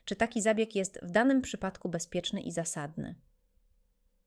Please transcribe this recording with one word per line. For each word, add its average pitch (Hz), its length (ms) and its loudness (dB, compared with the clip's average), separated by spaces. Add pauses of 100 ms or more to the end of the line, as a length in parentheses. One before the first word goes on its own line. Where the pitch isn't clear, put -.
czy - 100 -4
taki 226 260 0
zabieg 220 340 2
jest 190 280 -2
w 175 80 -8
danym 254 300 6
przypadku 190 480 -6
bezpieczny 175 520 -4
i - 100 -6
zasadny. 165 640 -6 (1120)